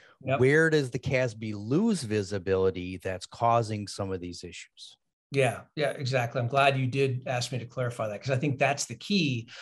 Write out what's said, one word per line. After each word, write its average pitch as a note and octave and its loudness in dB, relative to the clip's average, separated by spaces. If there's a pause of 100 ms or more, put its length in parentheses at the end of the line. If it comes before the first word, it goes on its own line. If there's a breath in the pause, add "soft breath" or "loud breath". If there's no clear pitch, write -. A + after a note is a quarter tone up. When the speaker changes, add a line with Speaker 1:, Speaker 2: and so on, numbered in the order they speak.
(240 soft breath)
Speaker 1:
Yep. C3 4
Speaker 2:
Where D3+ 6
does C#3+ 2
the C3+ -4
casb B2+ -2
lose C3 0
visibility F#2+ 0
that's F#2 -6
causing A2+ 0
some G2 -6
of F#2 -4
these F2 -10
issues? - -16 (340)
Speaker 1:
Yeah, C3 0 (120)
yeah, D3 0
exactly. B2+ -2
I'm A#2+ 0
glad C#3 4
you C3 0
did C3 0
ask B2 -4
me B2+ -4
to A2+ -10
clarify A#2 -4
that, G2+ -8
'cause C3 -4
I C3 2
think B2+ 0
that's C#3 0
the A#2 -8
key. C3 -2 (140 loud breath)